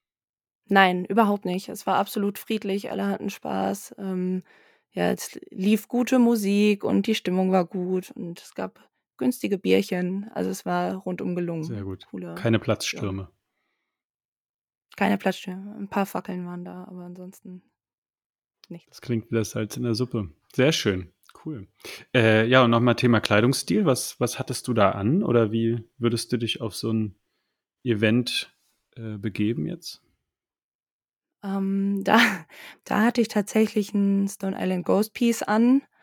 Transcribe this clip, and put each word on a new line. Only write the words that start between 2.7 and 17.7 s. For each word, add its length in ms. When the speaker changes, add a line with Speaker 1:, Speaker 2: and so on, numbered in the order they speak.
Speaker 1:
alle 160
hatten 220
Spaß. 680
Ähm, 440
ja, 200
es 280
lief 360
gute 320
Musik 640
und 240
die 80
Stimmung 360
war 140
gut 460
und 300
es 140
gab 240
günstige 420
Bierchen. 760
Also 160
es 160
war 300
rundum 400
gelungen. 300
Speaker 2:
Sehr 180
gut. 260
Speaker 1:
Coole, 260
Speaker 2:
Keine 220
Speaker 1:
ja. 60
Speaker 2:
Platzstürme. 680
Speaker 1:
Keine 200
Platzstürme. 580
Ein 120
paar 180
Fackeln 400
waren 200
da, 180
aber 220
ansonsten 560